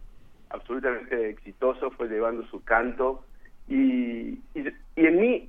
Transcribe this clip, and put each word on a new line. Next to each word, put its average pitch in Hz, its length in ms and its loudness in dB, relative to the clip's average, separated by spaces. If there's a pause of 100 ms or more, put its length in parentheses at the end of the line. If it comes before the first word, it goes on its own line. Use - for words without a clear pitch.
(500)
absolutamente 123 800 -4
exitoso, 127 600 -2
fue 120 160 -6
llevando 113 400 -2
su - 160 -14
canto, 123 600 0 (440)
y, 123 720 0 (140)
y, 147 100 -6 (320)
y 160 100 6
en 165 140 8
mi 240 300 4